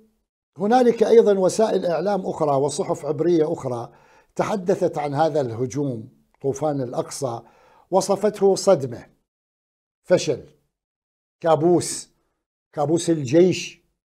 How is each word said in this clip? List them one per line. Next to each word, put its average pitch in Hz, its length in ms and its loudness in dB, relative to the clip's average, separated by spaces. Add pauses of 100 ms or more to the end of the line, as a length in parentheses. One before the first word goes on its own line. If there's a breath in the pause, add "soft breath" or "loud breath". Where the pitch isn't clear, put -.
(580)
هنالك 233 460 2
أيضًا 208 360 6
وسائل 190 460 0
إعلام 185 400 -2
أخرى 156 300 -2
وصحف 156 500 -2
عبرية 156 480 0
أخرى 123 380 -8 (440 soft breath)
تحدثت 175 640 -2
عن 147 160 -4
هذا 151 280 0
الهجوم 123 680 -6 (320)
طوفان 139 400 -4
الأقصى، 123 600 -8 (500 soft breath)
وصفته 196 640 0
صدمة، 131 500 0 (1000)
فشل، 151 400 0 (960)
كابوس، 160 720 2 (640)
كابوس 160 360 0
الجيش 165 760 2 (260)